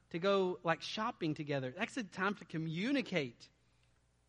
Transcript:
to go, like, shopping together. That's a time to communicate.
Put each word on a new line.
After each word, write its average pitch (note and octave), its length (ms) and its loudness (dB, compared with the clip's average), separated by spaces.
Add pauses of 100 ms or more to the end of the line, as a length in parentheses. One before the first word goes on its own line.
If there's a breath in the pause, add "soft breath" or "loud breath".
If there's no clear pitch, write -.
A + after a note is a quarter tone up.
(100)
to E3+ 80 -4
go, F#3+ 440 4
like, E3 200 2
shopping G#3+ 520 -2
together. C#3 420 -2
That's G#3+ 200 -4
a A#3+ 80 -2
time G3 300 0
to - 100 -12
communicate. E3 1040 -2 (800)